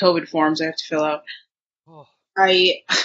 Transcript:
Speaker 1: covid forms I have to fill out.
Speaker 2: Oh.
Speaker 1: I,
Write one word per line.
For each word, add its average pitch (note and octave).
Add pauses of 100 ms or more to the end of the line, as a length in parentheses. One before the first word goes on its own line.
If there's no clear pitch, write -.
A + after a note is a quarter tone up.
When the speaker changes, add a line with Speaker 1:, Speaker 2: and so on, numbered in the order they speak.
Speaker 1:
covid F3
forms D#3+
I D#3+
have D#3+
to -
fill D#3
out. D3+ (680)
Speaker 2:
Oh. D#3 (300)
Speaker 1:
I, F#3 (240)